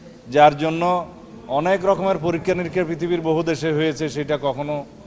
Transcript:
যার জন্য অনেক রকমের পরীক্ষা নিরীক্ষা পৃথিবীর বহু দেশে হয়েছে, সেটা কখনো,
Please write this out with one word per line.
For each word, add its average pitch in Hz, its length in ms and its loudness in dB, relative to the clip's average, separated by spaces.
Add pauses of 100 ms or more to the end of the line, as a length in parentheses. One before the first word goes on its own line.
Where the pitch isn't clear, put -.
(300)
যার 147 280 8
জন্য 165 480 0 (420)
অনেক 175 380 0
রকমের 190 320 2
পরীক্ষা 170 360 0
নিরীক্ষা 175 300 -2
পৃথিবীর 165 380 -2
বহু 160 220 0
দেশে 160 300 -2
হয়েছে, 151 360 0
সেটা 147 320 -4
কখনো, 143 440 -4 (200)